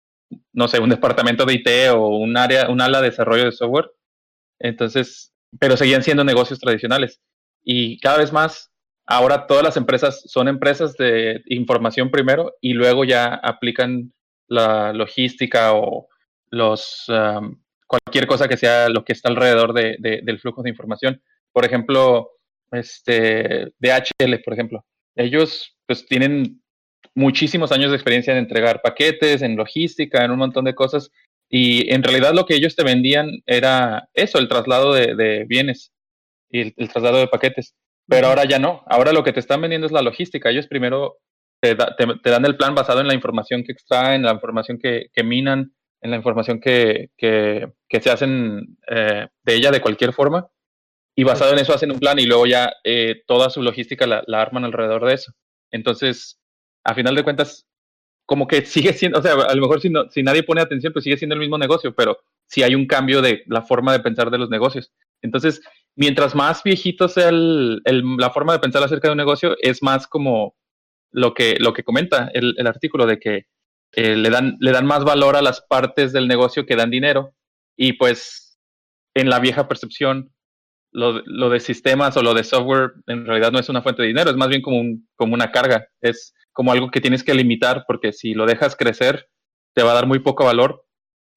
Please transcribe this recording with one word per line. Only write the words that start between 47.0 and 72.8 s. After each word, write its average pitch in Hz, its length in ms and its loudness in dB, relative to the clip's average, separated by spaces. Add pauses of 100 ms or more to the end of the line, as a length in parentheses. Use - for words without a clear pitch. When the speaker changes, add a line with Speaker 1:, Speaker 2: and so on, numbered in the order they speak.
Speaker 1:
que, 110 560 -2 (160)
que - 140 -2
se - 80 2
hacen, 120 680 -4 (120)
eh, 107 380 -2 (160)
de 117 120 2
ella 131 160 2
de 135 80 2
cualquier 120 320 0
forma, 151 380 0 (680)
y - 80 2
basado 135 280 4
Speaker 2:
Sí. 143 40 4
Speaker 1:
en 143 60 2
eso 151 120 2
hacen 143 180 0
un 131 80 -6
plan 143 200 2
y 123 60 4
luego 120 200 6
ya, 123 280 2 (100)
eh, 113 420 -2
toda 127 240 2
su 135 120 -8
logística 123 440 -2
la, 113 220 -2
la 110 140 -2
arman 123 240 -4
alrededor 113 400 -2
de 127 80 2
eso. 131 180 -6 (400)
Entonces, 117 720 -6 (420)
a - 120 -2
final 127 200 0
de 147 80 0
cuentas, 143 460 -4 (560)
como 139 220 -2
que 143 180 2
sigue 165 260 0
siendo, 165 280 0
o - 20 2
sea, 156 120 2
a 135 220 2
lo 139 60 2
mejor 143 180 2
si 185 100 -2
no, 156 200 -2
si 143 140 -4
nadie 143 200 2
pone 165 160 0
atención, 160 320 -2
pues 156 120 -6
sigue 143 120 0
siendo 151 200 -6
el 151 40 -6
mismo 151 180 -4
negocio, 147 380 -2
pero 113 220 0 (300)
sí - 160 0
hay 127 120 4
un 135 100 0
cambio 135 360 2
de 120 260 0
la 113 140 -2
forma 127 320 0
de 127 80 2
pensar 117 280 -2
de 123 100 -2
los 120 100 -6
negocios. 120 420 -4 (300)
Entonces, 143 400 -2 (340)
mientras 143 400 0
más 147 280 0
viejito 185 440 0
sea 175 220 2
el, 160 560 0
el, 131 180 2 (140)
la 123 140 0
forma 151 220 0
de 160 60 0
pensar 139 240 0
acerca 147 240 -2
de 151 60 2
un 147 40 -2
negocio, 147 440 0
es 127 220 0
más 135 240 0
como 123 480 -2 (560)
lo 120 220 0
que, 117 260 0
lo 117 140 2
que 117 100 -10
comenta 131 500 -2
el, 123 240 -2
el 123 100 -2
artículo 127 380 0